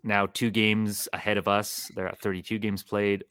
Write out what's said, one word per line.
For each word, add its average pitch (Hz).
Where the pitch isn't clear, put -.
now 101
two 117
games 107
ahead 104
of 98
us. 101
They're 92
at 90
thirty-two 98
games 101
played 101